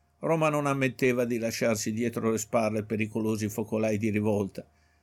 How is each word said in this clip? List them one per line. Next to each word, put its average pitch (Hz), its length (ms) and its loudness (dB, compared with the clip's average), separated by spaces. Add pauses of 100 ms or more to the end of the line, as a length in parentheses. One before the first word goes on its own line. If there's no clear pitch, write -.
(200)
Roma 156 280 2
non 147 180 0
ammetteva 131 600 2
di 120 140 -2
lasciarsi 113 520 0
dietro 113 400 0
le 110 60 0
spalle 110 460 0
pericolosi 107 640 -2
focolai 110 480 0
di 107 120 0
rivolta. 104 560 0 (380)